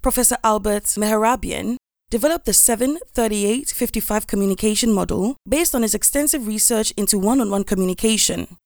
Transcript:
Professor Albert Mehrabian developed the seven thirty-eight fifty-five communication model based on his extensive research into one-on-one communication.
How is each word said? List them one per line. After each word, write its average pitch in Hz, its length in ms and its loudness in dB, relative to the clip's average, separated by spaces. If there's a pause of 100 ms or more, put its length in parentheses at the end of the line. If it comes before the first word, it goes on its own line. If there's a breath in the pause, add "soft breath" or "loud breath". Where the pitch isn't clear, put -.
Professor 247 400 2
Albert 214 420 0 (140)
Mehrabian 220 760 0 (340)
developed 302 360 0
the 208 60 0
seven 254 460 2 (140)
thirty-eight 220 560 0
fifty-five 214 580 -4
communication 208 680 0
model 196 440 0 (120)
based 302 280 0
on 233 60 2
his 214 120 0
extensive 277 540 0
research 220 480 0
into 202 240 0
one-on-one 202 420 2
communication. 185 1040 0